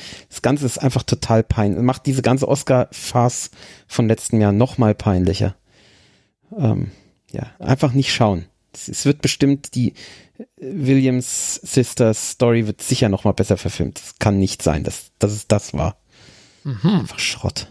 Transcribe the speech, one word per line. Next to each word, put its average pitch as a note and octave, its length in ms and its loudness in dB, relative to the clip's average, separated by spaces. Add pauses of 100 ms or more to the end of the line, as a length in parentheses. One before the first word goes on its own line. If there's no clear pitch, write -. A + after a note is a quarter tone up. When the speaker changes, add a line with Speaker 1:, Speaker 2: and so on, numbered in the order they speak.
(300)
Speaker 1:
Das - 120 -16
Ganze C#3+ 240 0
ist A#2 120 -2
einfach C3 260 0
total A2+ 400 0
peinlich. G2+ 380 0
Macht B2 240 0
diese C3 160 0
ganze B2+ 260 2
Oscar-Farce - 1040 0 (360)
von A#2 200 0
letztem A2 340 0
Jahr G2+ 100 4
noch A2 260 2
mal G#2+ 160 4
peinlicher. F#2+ 640 0 (1000)
Ähm, G#2+ 340 0 (400)
ja, - 160 -10 (120)
einfach C#3 340 0
nicht C3+ 200 0
schauen. F#2+ 320 2 (280)
Es, - 140 -16
es - 180 -6
wird C#3+ 160 2
bestimmt, C#3 540 0
die B2 180 0 (640)
Williams C3 1000 0
Sisters - 760 0
Story A#2 360 2
wird - 140 -6
sicher B2+ 280 0
noch F#2+ 140 0
mal G#2 80 4
besser - 260 0
verfilmt. - 420 -6
Es - 200 -20
kann G2+ 200 2
nicht - 220 0
sein, D2+ 220 0
dass, - 340 -10
dass G#2 140 0
es G#2 160 -10
das - 260 0
war. D2 240 -2 (680)
Speaker 2:
Mhm. B2+ 200 -8
Speaker 1:
Einfach E3 360 0
Schrott. - 500 -6